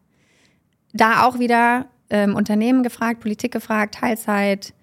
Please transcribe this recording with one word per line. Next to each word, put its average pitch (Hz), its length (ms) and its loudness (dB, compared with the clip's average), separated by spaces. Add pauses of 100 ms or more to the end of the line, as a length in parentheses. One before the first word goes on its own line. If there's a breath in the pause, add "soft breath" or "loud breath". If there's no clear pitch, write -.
(920)
Da 220 340 4
auch 254 120 0
wieder, 240 480 2 (240)
ähm, 202 260 0
Unternehmen 220 460 2
gefragt, 233 380 -4
Politik 214 320 -4
gefragt, 214 440 -4
Teilzeit. 202 760 -2 (100)